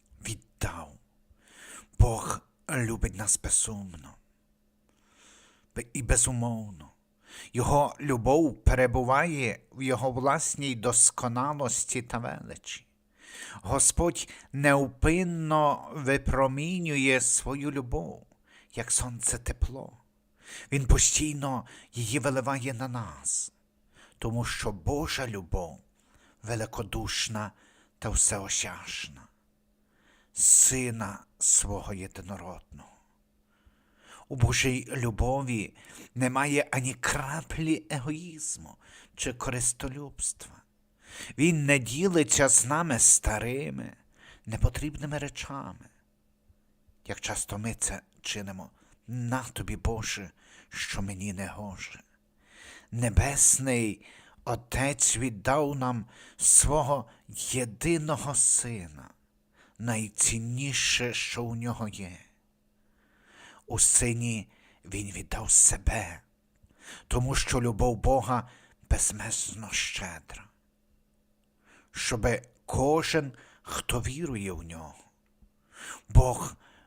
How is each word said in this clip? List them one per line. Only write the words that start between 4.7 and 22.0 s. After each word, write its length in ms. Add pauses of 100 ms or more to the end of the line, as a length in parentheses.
Бе-, 180
і 80
безумовно. 880 (640)
Його 460
любов 640
перебуває 960 (120)
в 100
його 300
власній 640
досконалості 1300
та 160
величі. 680 (680)
Господь 760 (240)
неупинно 1400
випромінює 1300
свою 500
любов, 560 (480)
як 160
сонце 460
тепло. 600 (760)
Він 140
постійно 800 (280)
її 260